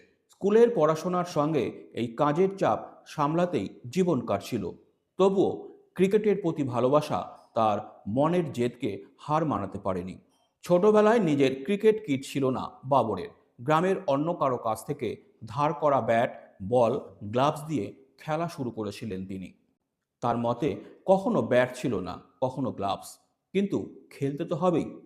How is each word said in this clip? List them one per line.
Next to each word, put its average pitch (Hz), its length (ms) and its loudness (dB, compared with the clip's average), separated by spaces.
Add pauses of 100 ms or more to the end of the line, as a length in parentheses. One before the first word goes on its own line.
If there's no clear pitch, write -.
(300)
স্কুলের 220 460 4
পড়াশোনার 170 500 2
সঙ্গে 147 680 -2
এই 120 140 -2
কাজের 151 500 0
চাপ 135 220 2 (260)
সামলাতেই 156 640 -2 (200)
জীবন 170 360 0
কাটছিল। 98 460 -4 (460)
তবুও 190 560 2 (200)
ক্রিকেটের 202 480 2
প্রতি 160 220 -2
ভালোবাসা 127 760 0 (160)
তার 107 540 0
মনের 151 460 0
জেদকে 120 520 -4 (120)
হার 156 280 -2
মানাতে 98 340 -4
পারেনি। 92 380 -6 (460)
ছোটবেলায় 214 560 6
নিজের 139 440 2
ক্রিকেট 214 420 2
কিট 135 200 -2
ছিল 135 240 0
না 110 200 -4 (160)
বাবরের। 110 420 0 (340)
গ্রামের 160 340 2 (120)
অন্য 147 260 0
কারো 135 240 -2
কাছ 110 280 -6
থেকে 110 500 -8 (100)
ধার 147 280 -2
করা 143 280 2
ব্যাট, 117 600 0
বল, 113 360 2 (240)
গ্লাভস 139 440 0
দিয়ে 110 260 -4 (240)
খেলা 156 300 -6
শুরু 127 240 -8
করেছিলেন 104 560 -8
তিনি। 95 260 -12 (680)
তার 120 160 0
মতে 120 380 0 (300)
কখনো 190 360 2
ব্যাট 123 360 2
ছিল 117 220 -2
না, 90 200 -8 (220)
কখনো 127 300 -2
গ্লাভস, 98 460 -6 (360)
কিন্তু 185 420 -2 (140)
খেলতে 143 360 -6
তো 170 100 -4
হবেই, 160 500 0